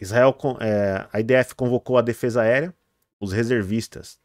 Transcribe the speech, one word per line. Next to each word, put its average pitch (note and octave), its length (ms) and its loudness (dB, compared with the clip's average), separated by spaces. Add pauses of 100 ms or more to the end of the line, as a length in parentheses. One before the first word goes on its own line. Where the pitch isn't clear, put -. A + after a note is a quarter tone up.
Israel A#2+ 320 4
con-, C3 260 -6
é, G2+ 540 -2
a G#2 60 -2
I A2+ 40 -2
D B2 120 2
F B2+ 180 2
convocou B2 460 0
a - 20 2
defesa A#2 400 -2
aérea, C3+ 320 2 (480)
os G2 100 -6
reservistas, A2+ 920 -4